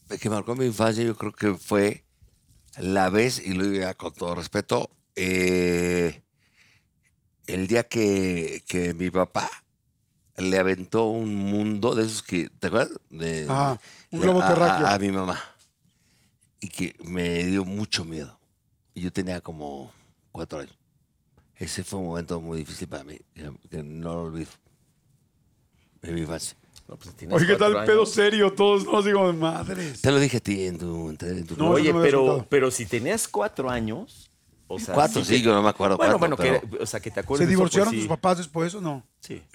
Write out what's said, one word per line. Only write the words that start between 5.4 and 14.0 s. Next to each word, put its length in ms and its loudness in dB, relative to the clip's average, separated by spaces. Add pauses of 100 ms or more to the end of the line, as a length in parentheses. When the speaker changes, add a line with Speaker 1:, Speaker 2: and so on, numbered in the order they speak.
Speaker 1:
el 200 -2
día 160 2
que, 840 0
que 260 -2
mi 160 -4
papá 400 0 (880)
le 220 2
aventó 460 0
un 300 -2
mundo 600 0
de 100 2
esos 160 -6
que, 280 -4 (100)
¿te 80 -6
acuerdas? 240 0 (180)
De, 400 -6
Speaker 2:
Ajá, 300 -2 (320)